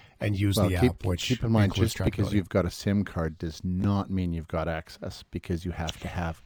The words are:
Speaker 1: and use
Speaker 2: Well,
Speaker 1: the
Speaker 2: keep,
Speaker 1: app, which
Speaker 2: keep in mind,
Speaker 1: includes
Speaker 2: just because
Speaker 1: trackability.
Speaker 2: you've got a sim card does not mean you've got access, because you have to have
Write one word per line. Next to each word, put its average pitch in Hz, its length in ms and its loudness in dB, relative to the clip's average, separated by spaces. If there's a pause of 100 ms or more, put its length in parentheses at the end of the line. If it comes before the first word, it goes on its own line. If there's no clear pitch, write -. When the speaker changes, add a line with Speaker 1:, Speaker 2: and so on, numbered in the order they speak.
(200)
Speaker 1:
and 104 180 0
use 101 200 2
Speaker 2:
Well, 95 100 6
Speaker 1:
the 92 80 2
Speaker 2:
keep, 113 140 4
Speaker 1:
app, - 160 -6
which 87 180 0
Speaker 2:
keep 127 200 0
in 113 100 2
mind, 101 180 6
Speaker 1:
includes 98 220 2
Speaker 2:
just - 100 -4
because 110 260 0
Speaker 1:
trackability. 107 40 -2
Speaker 2:
you've 98 160 0
got 92 160 4
a 92 60 -2
sim 101 340 0
card 80 320 -4
does 80 260 -8
not 98 460 0
mean 92 240 0
you've 80 160 -6
got 80 180 -2
access, - 640 -8
because 85 320 -4
you 180 80 -4
have - 300 -6
to - 80 -8
have - 360 -6